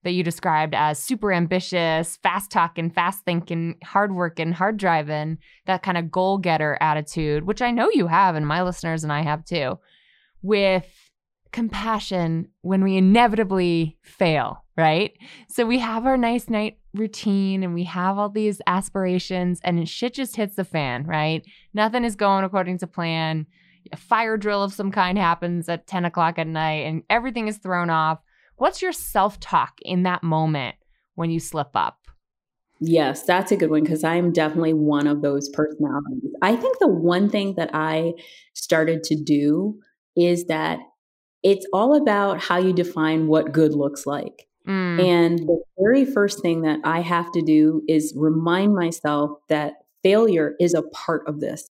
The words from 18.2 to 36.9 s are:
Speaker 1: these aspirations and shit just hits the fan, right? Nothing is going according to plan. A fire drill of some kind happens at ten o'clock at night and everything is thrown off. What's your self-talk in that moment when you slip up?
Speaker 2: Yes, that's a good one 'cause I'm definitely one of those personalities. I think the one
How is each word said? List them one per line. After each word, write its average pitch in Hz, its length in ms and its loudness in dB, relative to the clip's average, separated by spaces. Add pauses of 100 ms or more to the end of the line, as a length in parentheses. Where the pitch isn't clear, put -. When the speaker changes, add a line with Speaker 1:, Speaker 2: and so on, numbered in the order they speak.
Speaker 1:
these 208 380 -2
aspirations 180 1000 -2
and 170 240 -2
shit 247 260 -6
just 262 220 -8
hits 208 200 -4
the 190 80 -4
fan, 139 420 -4
right? 156 360 -2 (320)
Nothing 220 300 0
is 214 120 -4
going 196 280 2
according 180 340 -2
to 180 80 -6
plan. 160 600 -4 (460)
A - 40 -12
fire 220 400 0
drill 202 260 -2
of 196 120 -4
some 196 180 -4
kind 185 240 0
happens 175 520 0
at 170 180 -6
ten 180 180 -4
o'clock 170 340 0
at 160 80 -2
night 156 400 -4
and 156 220 -4
everything 233 400 0
is 208 80 -6
thrown 175 320 -2
off. 160 320 0 (360)
What's 359 260 0
your 370 100 -2
self-talk - 880 -2
in 180 200 -2
that 180 200 -2
moment 156 520 -2 (400)
when 170 160 -4
you 165 100 -2
slip 147 340 -6
up? - 320 -4 (760)
Speaker 2:
Yes, 156 420 2
that's 185 300 2
a 202 40 2
good 170 140 0
one 151 160 2
'cause 160 180 -2
I'm 170 280 2
definitely 160 420 0
one 147 320 2
of 147 160 0
those 143 260 -2
personalities. 143 840 -4 (100)
I 208 140 2
think 508 220 -2
the 359 100 4
one 180 420 2